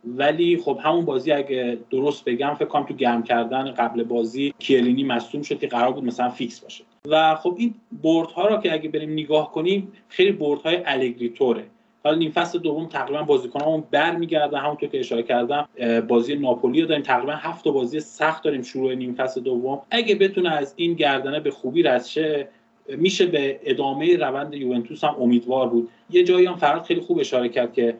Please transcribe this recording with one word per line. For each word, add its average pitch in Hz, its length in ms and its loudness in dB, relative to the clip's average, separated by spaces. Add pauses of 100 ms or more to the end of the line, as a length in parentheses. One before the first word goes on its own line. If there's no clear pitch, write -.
ولی 151 520 2
خب 139 260 -2
همون 165 220 2
بازی 143 280 0
اگه 127 460 -2 (120)
درست 143 340 -2
بگم 139 340 -2
فکر 151 100 -2
کنم 143 160 -2
تو 110 100 -10
گرم 120 280 0
کردن 123 480 -2
قبل 120 320 -2
بازی 120 560 -2
کیلینی 127 460 2
مصدوم 127 380 -4
شد - 160 -6
که 143 80 -2
قرار 123 260 0
بود 135 120 -6
مثلاً - 240 -2
فیکس - 320 -8
باشه - 240 -20 (240)
و 156 260 4
خب 180 240 -2
این 233 160 0 (280)
بردها 165 440 2
رو 214 100 4
که 180 160 0
اگه 156 160 -4
بریم 156 240 -4
نگاه 151 400 0
کنیم 190 400 -2 (160)
خیلی 190 240 4
بردهای 156 540 0
الگری 123 420 -2
طوره. 117 360 0 (400)
حالا 156 120 4
نیم 160 140 0
فصل 175 280 -2
دوم 165 280 -4
تقریباً 147 360 -6
بازیکنامون 147 680 0
برمیگردن، 156 680 0
همونطور 147 300 -4
که 139 120 -2
اشاره 117 220 -2
کردم، 127 540 0
اه، 117 240 2
بازی 120 340 2
ناپولی 127 460 2
رو 160 60 0
داریم، 147 160 0
تقریباً 131 300 0
هفت 160 320 -8
تا 156 60 2
بازی 135 300 -2
سخت 156 440 -4
داریم 139 180 -2
شروع 131 320 -2
نیم 127 200 -6
فصل 131 260 -4
دوم. 127 500 -2
اگه 226 240 2
بتونه 190 360 2
از 143 260 -4
این 170 180 -2
گردنه 139 460 0
به 151 100 -2
خوبی 139 320 -2
رد 127 220 2
شه، 151 440 -2 (400)
می‌شه 175 380 2
به 139 380 0
ادامهٔ 139 520 2
روند 143 380 -4
یوونتوس 123 500 -4
هم 143 160 0
امیدوار 123 480 2
بود. 117 200 0 (220)
یه 180 140 6
جایی 180 220 6
هم 175 100 -4
فراد 156 260 2
خیلی 170 180 -2
خوب 165 180 -2
اشاره 123 300 0
کرد 117 240 -2
که 117 280 0